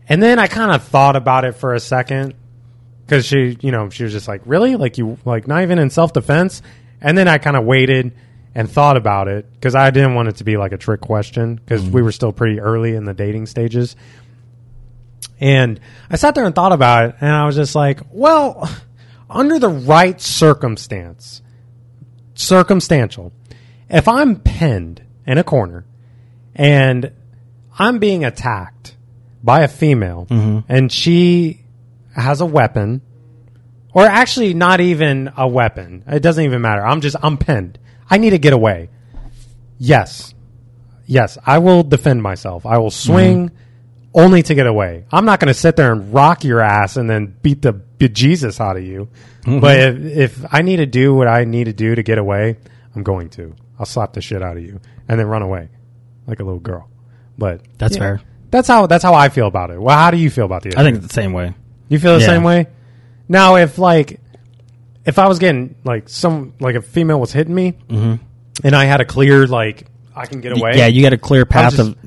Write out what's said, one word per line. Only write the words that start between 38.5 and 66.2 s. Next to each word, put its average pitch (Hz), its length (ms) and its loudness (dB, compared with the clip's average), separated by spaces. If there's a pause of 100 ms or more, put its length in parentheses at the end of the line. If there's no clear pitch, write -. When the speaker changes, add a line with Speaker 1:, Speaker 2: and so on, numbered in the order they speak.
Speaker 1:
away. 104 360 0 (880)
Yes. 123 540 -2 (720)
Yes, 127 400 0
I 139 120 4
will 175 260 4
defend 135 380 0
myself. 95 440 -10
I 117 120 0
will 110 140 0
swing 180 580 2
Speaker 2:
Mm-hmm. - 60 -20 (580)
Speaker 1:
only 175 300 6
to 160 100 -2
get 135 140 2
away. 95 440 -4
I'm 185 140 2
not 208 140 2
gonna 143 140 2
sit 165 220 2
there 131 160 4
and 104 220 -4
rock 147 300 4
your 120 160 0
ass 104 380 0
and 117 120 -4
then 107 320 -4
beat 143 200 0
the 120 120 2
bejesus 123 840 -2
out 95 180 -4
of 92 60 -12
you. 95 240 -12 (380)
Speaker 2:
Mm-hmm. 131 140 -2
Speaker 1:
But 139 200 6
if, 131 160 2 (480)
if - 100 -16
I 147 80 2
need 185 160 0
to 156 80 0
do 131 300 2
what 131 120 2
I 117 180 2
need 117 200 -4
to 110 80 -6
do 110 220 -2
to 113 80 -2
get 110 140 -2
away, 104 400 -4 (380)
I'm 104 80 -10
going 92 280 -6
to. 82 240 -20 (240)
I'll 104 60 -10
slap - 280 -6
the 104 80 -12
shit 98 220 -10
out 87 140 -10
of 85 60 -14
you 95 160 -18 (280)
and 113 120 -2
then 107 80 -2
run 110 140 -4
away 92 280 -8 (580)
like 113 120 -10
a 101 40 -10
little 92 160 -10
girl. 87 280 -12 (500)
But 92 240 -6 (160)
Speaker 2:
That's 107 180 -2
Speaker 1:
yeah, - 60 -4
Speaker 2:
fair. 98 200 -6 (300)
Speaker 1:
that's 247 160 2
how, 226 200 4
that's 170 160 2
how 180 120 4
I 147 140 6
feel 113 180 -2
about 90 240 -6
it. 87 100 -14
Well, 135 160 4
how 170 140 6
do 170 60 0
you 160 120 0
feel 120 160 -2
about 92 180 -6
the 92 140 -8
Speaker 2:
I 139 60 4
think 127 140 4
Speaker 1:
issue? 95 100 -12
Speaker 2:
the - 60 -14
same 98 200 -4
way. 90 220 -8 (340)
Speaker 1:
You 151 100 2
feel 170 160 4
the 165 60 6
Speaker 2:
Yeah. 110 60 4
Speaker 1:
same 85 160 2
way? 170 240 2 (600)
Now, 185 280 6
if, 165 220 2
like, 170 420 0 (880)
if 160 140 -2
I 190 80 6
was 185 120 2
getting, 147 440 -2
like, 120 260 -6
some, 147 500 -4